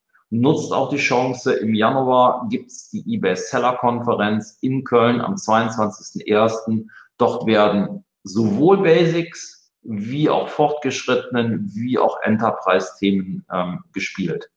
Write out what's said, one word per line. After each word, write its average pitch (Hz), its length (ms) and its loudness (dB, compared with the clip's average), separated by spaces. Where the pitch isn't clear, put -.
nutzt 120 420 0
auch - 160 0
die 143 80 -4
Chance, 131 560 0
im 110 220 0
Januar 127 760 2
gibt's - 400 -8
die 104 140 -8
eBay 110 220 0
Seller 123 380 0
Konferenz 117 880 -2
in 131 220 -2
Köln 120 380 4
am - 160 -2
zweiundzwanzigsten 113 840 -2
ersten. 110 680 0
Dort 117 280 0
werden 104 580 2
sowohl 113 580 2
Basics 170 880 0
wie 123 440 -2
auch - 180 0
fortgeschrittenen, 123 1300 -2
wie 120 240 -2
auch - 240 0
Enterprise-Themen, 98 1300 0
ähm, 90 300 -4
gespielt. 87 640 -6